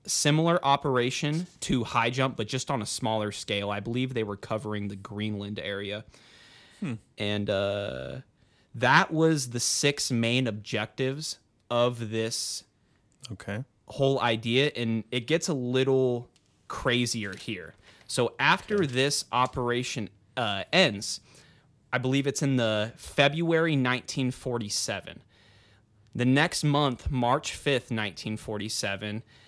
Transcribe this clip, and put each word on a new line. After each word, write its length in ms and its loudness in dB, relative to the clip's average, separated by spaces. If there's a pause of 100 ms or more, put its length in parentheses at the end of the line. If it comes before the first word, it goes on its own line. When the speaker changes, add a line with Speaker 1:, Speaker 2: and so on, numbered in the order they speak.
Speaker 1:
similar 600 2
operation 840 2 (140)
to 240 0
High 260 2
Jump, 260 0
but 120 -4
just 220 -4
on 120 -2
a 40 -6
smaller 460 -2
scale. 380 -4
I 100 -2
believe 340 -2
they 100 0
were 120 -6
covering 520 -4
the 80 -8
Greenland 600 -6
area. 460 -6 (760)
Speaker 2:
Hmm. 140 -4 (240)
Speaker 1:
And, 320 -2
uh, 680 -2 (580)
that 380 4
was 380 2
the 100 -4
six 500 0
main 360 2
objectives 920 -4 (320)
of 400 2
this 540 -4 (680)
Speaker 2:
Okay. 320 -6 (240)
Speaker 1:
whole 320 2
idea, 560 2
and 340 0
it 160 -4
gets 220 0
a 60 0
little 720 2 (400)
crazier 680 0
here. 380 -10 (320)
So 320 0
after 380 2
Speaker 2:
Okay. 100 4
Speaker 1:
this 460 2
operation, 760 0 (260)
uh, 360 -2
ends, 480 2 (720)
I 60 0
believe 280 2
it's 160 -2
in 140 2
the 400 2
February 800 2
nineteen 540 0
forty-seven. 920 -6 (920)
The 120 0
next 360 4
month, 480 2
March 440 0
fifth, 360 -2
nineteen 460 -4
forty-seven, 840 -6 (260)